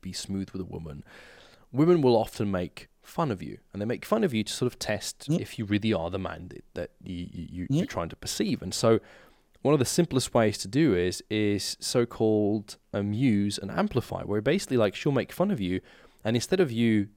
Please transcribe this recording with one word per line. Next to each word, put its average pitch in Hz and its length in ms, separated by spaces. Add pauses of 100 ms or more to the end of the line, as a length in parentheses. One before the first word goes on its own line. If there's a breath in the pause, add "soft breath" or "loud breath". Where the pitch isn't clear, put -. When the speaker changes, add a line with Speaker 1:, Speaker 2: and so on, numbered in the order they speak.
Speaker 1:
be 92 120
smooth 98 380
with 92 100
a 87 40
woman, 80 380 (680 soft breath)
women 160 300
will 127 140
often 107 360
make 90 360 (160)
fun 156 280
of 92 100
you, 53 180 (120)
and 98 100
they 104 40
make 113 200
fun 220 180
of 151 100
you 107 100
to - 100
sort 123 180
of - 80
test - 500
Speaker 2:
Mm. 165 100
Speaker 1:
if - 200
you 110 60
really 104 280
are 85 160
the 98 100
man 87 300
that, - 140 (100)
that - 180 (120)
you, 90 280
you, 85 200
you, 90 160
Speaker 2:
Mm. 139 100
Speaker 1:
you're 175 80
trying 85 240
to - 60
perceive. - 480
And 90 100
so 113 260 (600 soft breath)
one 139 120
of 151 60
the 120 60
simplest - 480
ways 110 260
to - 80
do 127 280
is, 90 340
is 104 500
so-called 110 1000 (160)
amuse 104 680
and 98 120
amplify, 131 520
where 104 180
basically, 139 360
like, 107 180
she'll - 160
make 117 200
fun 202 200
of 131 100
you, 92 200 (420 soft breath)
and 113 120
instead 180 240
of 151 120
you 113 460